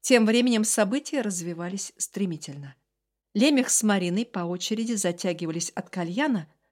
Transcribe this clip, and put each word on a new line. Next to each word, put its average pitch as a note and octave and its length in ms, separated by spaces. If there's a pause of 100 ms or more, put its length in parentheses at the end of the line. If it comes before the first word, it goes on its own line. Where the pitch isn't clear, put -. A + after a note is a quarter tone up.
Тем A#3 240
временем A#3 380
события A#3+ 580
развивались F3 760
стремительно. D#3 760 (580)
Лемех C4 360
с - 140
Мариной G3 420
по - 140
очереди G#3+ 540
затягивались F3 760
от - 180
кальяна, F#3 580 (240)